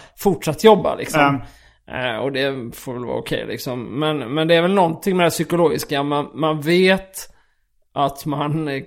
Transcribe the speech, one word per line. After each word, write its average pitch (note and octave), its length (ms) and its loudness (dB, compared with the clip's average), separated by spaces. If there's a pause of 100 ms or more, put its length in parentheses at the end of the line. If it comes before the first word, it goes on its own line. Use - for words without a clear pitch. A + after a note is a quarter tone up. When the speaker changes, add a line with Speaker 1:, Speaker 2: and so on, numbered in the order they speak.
(180)
Speaker 1:
fortsatt - 460 -2
jobba, F#3 320 6
liksom. - 260 -2
Speaker 2:
Ja. C#3 240 2 (480)
Speaker 1:
Eh, B2 240 -4
och B2+ 140 -4
det C3+ 440 -4
får C3 180 -10
väl B2 120 -8
vara A#2+ 120 -4
okej, A#2 300 -4
liksom. B2 520 -8
Men, D3+ 180 0
men C#3+ 300 -2
det E3+ 80 6
är E3 60 6
väl F3+ 120 2
någonting F#3 440 2
med F3 60 4
det - 20 6
här D#3+ 40 6
psykologiska. D#3 760 0
Man, D3 300 -2
man D#3 280 -2
vet F#3 680 2 (640)
att C#3 320 -2
man, D3 420 -2
eh, C3+ 200 -6